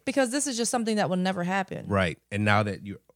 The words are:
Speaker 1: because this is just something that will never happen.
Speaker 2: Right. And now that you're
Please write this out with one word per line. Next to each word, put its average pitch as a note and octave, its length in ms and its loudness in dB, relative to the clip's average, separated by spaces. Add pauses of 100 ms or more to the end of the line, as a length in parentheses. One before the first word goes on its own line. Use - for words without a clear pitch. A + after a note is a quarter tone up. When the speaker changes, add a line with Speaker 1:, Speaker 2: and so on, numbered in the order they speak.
Speaker 1:
because C4 260 0
this C#4 160 -2
is B3+ 100 -4
just A3+ 140 0
something A3+ 260 0
that F3+ 140 2
will F#3 80 0
never F#3 240 0
happen. F#3 460 -4
Speaker 2:
Right. F#2+ 280 2 (140)
And G#2 140 -2
now G#2 180 4
that G2+ 240 -6
you're G2 120 -10 (180)